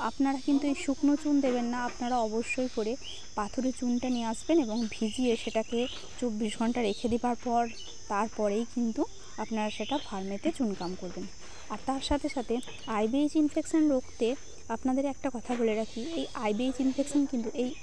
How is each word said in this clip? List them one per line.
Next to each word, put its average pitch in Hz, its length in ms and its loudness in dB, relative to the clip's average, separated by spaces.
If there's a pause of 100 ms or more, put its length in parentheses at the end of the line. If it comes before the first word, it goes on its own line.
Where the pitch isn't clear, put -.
আপনারা 269 380 2
কিন্তু 277 240 4
এই 269 120 0
শুকনো 277 300 4 (100)
চুন 294 120 4 (100)
দেবেন 247 280 2
না, 247 60 -2 (100)
আপনারা 240 260 -2 (120)
অবশ্যই 233 500 0
করে 220 160 0 (440)
পাথরের 233 420 0
চুনটা 247 360 0
নিয়ে 233 180 0
আসবেন 311 320 2
এবং 214 120 -2 (180)
ভিজিয়ে 233 380 2 (100)
সেটাকে 220 360 0 (400)
চব্বিশ 220 400 0
ঘন্টা 233 280 2
রেখে 202 260 -2
দেবার 240 220 0 (100)
পর, 240 180 2 (480)
তারপরেই 214 600 0
কিন্তু 233 280 0 (420)
আপনারা 214 340 -2
সেটা 214 180 -2 (120)
ফার্মেতে 202 500 -2
চুনকাম 185 340 -2 (100)
করবেন। 185 240 -6 (480)
আর 208 140 -6
তার 269 220 0
সাথে 294 260 2
সাথে 233 200 0 (440)
আইভিএইচ 269 340 2 (100)
ইনফেকশন 311 400 4 (100)
রুখতে 254 340 0 (480)
আপনাদের 262 380 2
একটা 277 220 -2
কথা 226 240 -4
বলে 226 200 4
রাখি, 220 220 -2 (180)
এই 269 60 -2 (200)
আইভিএইচ 247 400 2
ইনফেকশন 277 360 2 (100)
কিন্তু 233 180 -2 (140)
এই 254 60 0 (140)